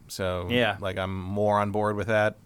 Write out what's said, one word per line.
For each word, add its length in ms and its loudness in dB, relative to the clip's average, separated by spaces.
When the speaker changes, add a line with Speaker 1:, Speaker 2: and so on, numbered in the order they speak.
Speaker 1:
So, 420 -4
Speaker 2:
Yeah. 300 2
Speaker 1:
like, 180 -6
I'm 160 -2
more 460 0
on 120 0
board 260 0
with 100 -4
that. 380 2